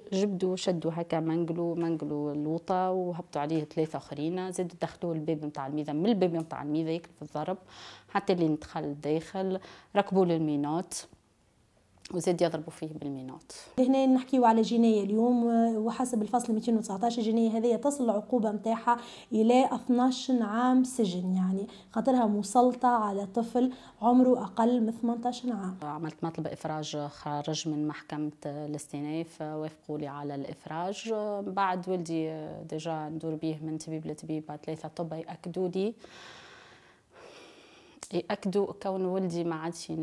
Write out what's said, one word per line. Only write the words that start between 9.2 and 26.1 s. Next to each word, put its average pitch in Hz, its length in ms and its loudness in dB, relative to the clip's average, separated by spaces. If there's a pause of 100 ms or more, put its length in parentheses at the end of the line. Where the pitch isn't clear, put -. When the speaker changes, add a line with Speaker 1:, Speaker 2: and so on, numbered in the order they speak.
Speaker 1:
ركبوا 190 300 4
له 170 100 4
المينات، 151 600 0 (1160)
وزاد 175 280 0
يضربوا 165 300 0
فيه - 220 -10
بالمينات. 135 600 -10 (260)
Speaker 2:
هنا 269 260 4
نحكيو 254 400 4
على 226 160 8
جناية 226 420 4
اليوم، 233 420 4 (300)
وحسب 226 460 0
الفصل 233 320 0
ميتين 220 240 2
وتسعتاش، 226 420 0
الجناية 226 380 2
هذه 226 180 4
تصل 285 280 0
العقوبة 214 480 2
متاعها 226 460 0 (340)
إلى 240 400 6
اثناش 254 600 2 (100)
عام 247 420 4
سجن، 185 520 0
يعني، 190 320 2 (240)
خاطرها 240 340 4
مسلطة 240 640 4
على 202 380 2
طفل 240 460 0 (300)
عمره 247 420 6
أقل 233 380 2
من 220 100 2
ثمنتاش 240 540 -2
عام. 190 380 -4
Speaker 1:
عملت 156 400 -6